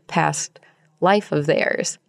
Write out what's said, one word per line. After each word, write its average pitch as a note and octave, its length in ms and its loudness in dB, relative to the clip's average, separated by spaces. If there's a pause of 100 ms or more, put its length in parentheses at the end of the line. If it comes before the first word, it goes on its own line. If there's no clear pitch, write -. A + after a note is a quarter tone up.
past - 540 -2 (400)
life G3+ 320 2
of D3 160 -2
theirs. - 500 0 (120)